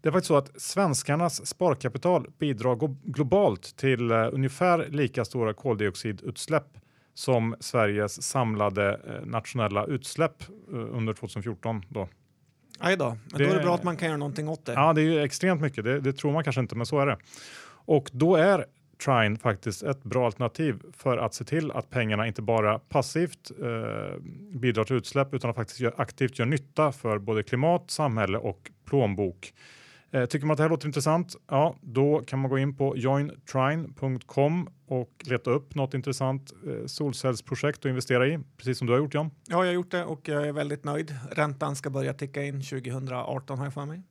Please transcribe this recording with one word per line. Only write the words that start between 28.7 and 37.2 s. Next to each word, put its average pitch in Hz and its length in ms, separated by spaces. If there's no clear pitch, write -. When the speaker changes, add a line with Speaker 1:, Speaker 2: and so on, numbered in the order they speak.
Speaker 1:
plånbok. 101 680
Eh, 127 120
tycker 139 200
man 156 60
att 151 60
det 151 60
här 156 60
låter 147 180
intressant, 156 480
ja, 147 320
då 143 380
kan 135 200
man 135 100
gå 135 80
in 139 200
på 135 200
join 139 340
trine 143 360
punkt 131 280
com 156 420
och 127 240
leta 127 260
upp 139 240
något 139 180
intressant, 135 600
eh, 117 180
solcellsprojekt 135 920